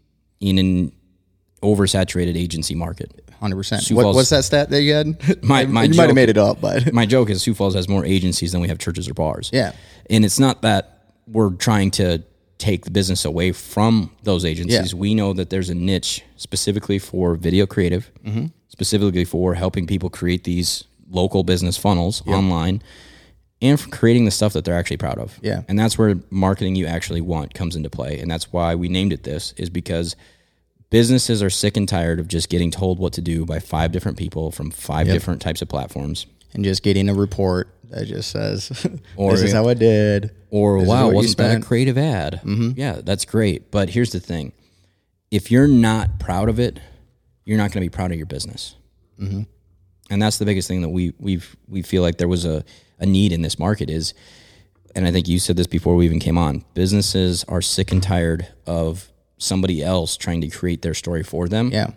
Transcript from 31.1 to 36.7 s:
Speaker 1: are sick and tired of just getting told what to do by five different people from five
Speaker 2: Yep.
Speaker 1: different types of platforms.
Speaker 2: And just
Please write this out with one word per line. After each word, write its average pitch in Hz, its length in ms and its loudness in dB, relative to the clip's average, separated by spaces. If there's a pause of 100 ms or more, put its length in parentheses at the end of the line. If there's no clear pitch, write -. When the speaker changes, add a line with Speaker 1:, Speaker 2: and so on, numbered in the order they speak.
Speaker 1:
are 95 60 2
sick 101 280 0
and 101 100 0
tired 85 320 0
of 85 80 -6
just 85 220 -4
getting 87 220 0
told 92 280 -2
what 90 140 -2
to 85 80 -6
do 82 240 -4
by 82 140 -4
five 80 320 -2
different 90 260 -4
people 80 340 -6
from 76 200 -10
five 78 360 -2
Speaker 2:
Yep. 90 60 4
Speaker 1:
different 85 280 -2
types 78 200 -4
of 78 80 -10
platforms. 71 560 -8 (280)
Speaker 2:
And 104 100 -4
just 95 180 0